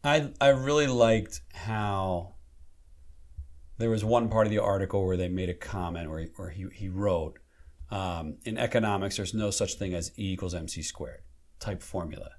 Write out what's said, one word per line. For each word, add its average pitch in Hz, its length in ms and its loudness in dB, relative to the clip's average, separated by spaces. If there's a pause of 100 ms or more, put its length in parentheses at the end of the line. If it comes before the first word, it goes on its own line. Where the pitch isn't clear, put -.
I, 143 380 4
I 139 80 8
really 139 380 4
liked 113 560 4 (100)
how 95 800 -2 (1400)
there 117 120 2
was 107 140 2
one 117 240 4
part 107 180 6
of 107 40 0
the 104 80 2
article 98 480 2
where 92 100 2
they 90 120 0
made 90 200 -2
a 87 60 -4
comment 85 560 -6
where, 80 160 -6 (100)
where 87 140 -10
he, 92 220 -8
he 104 160 -8
wrote, 92 500 0 (520)
um, 87 540 -4
"In 110 140 -4
economics, 107 580 0
there's 98 180 -6
no 107 160 0
such 98 240 -2
thing 95 200 -4
as 85 240 -6
E 98 140 -4
equals 87 220 -6
M 80 140 -6
C 82 140 -8
squared - 400 -10 (360)
type 95 240 -8
formula." - 560 -8